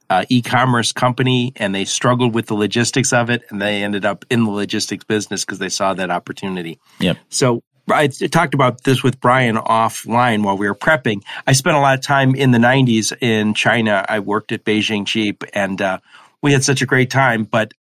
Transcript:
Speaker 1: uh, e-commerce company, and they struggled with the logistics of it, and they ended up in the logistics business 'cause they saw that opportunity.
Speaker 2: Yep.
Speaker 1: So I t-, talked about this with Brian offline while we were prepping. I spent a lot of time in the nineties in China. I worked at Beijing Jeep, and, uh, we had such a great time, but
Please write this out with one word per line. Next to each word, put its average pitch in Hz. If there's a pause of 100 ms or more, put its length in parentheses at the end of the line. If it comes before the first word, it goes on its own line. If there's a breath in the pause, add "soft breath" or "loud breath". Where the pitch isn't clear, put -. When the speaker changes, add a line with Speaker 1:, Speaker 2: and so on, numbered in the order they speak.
Speaker 1:
uh, 92
e-commerce 123
company, 127
and 98
they 98
struggled 123
with 113
the 110
logistics 117
of 120
it, 120
and 101
they 101
ended 101
up 101
in 117
the 107
logistics 101
business 104
'cause 95
they 95
saw 95
that 90
opportunity. 90 (200 soft breath)
Speaker 2:
Yep. 87 (120)
Speaker 1:
So 120 (260)
I 147
t-, -
talked -
about 151
this 131
with 123
Brian 123
offline 113
while 98
we 101
were 101
prepping. 123 (240 loud breath)
I 139
spent 151
a -
lot 139
of 131
time 135
in 135
the 120
nineties 120
in 107
China. 110
I 107
worked 101
at 107
Beijing 107
Jeep, 104 (100)
and, 98
uh, 95 (420 soft breath)
we 143
had 135
such 139
a 147
great 131
time, 123
but 104